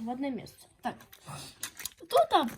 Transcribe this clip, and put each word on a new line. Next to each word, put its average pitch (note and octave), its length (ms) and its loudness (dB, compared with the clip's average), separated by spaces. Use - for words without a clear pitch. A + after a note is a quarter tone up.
в A3+ 40 -4
одне C4 220 -4
місце. - 360 -10
Так. A#3 140 -4
Тут, D#5 320 4
а, D#4 140 6